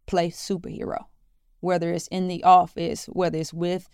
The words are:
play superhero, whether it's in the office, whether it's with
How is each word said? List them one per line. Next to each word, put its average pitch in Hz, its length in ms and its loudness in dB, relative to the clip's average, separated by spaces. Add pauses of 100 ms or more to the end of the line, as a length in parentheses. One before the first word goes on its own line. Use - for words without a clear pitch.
play 175 220 2
superhero, - 760 -6 (540)
whether 170 340 0
it's 165 140 -6
in 185 220 -4
the 175 160 -6
office, 175 640 4
whether 170 300 -2
it's 160 160 -6
with 175 400 -4